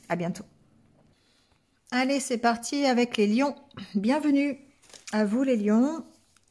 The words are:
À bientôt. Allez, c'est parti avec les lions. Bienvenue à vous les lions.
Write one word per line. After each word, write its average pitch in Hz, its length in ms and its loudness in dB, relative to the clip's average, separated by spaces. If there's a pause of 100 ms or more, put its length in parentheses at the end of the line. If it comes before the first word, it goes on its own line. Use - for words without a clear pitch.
À 170 60 -6
bientôt. 175 300 -6 (1500)
Allez, 262 300 0
c'est 247 180 -4
parti 240 480 0
avec 240 300 2
les 208 100 4
lions. 254 300 0 (400)
Bienvenue 277 600 0 (560)
à 214 120 0
vous 220 180 0
les 262 140 2
lions. 233 480 2 (460)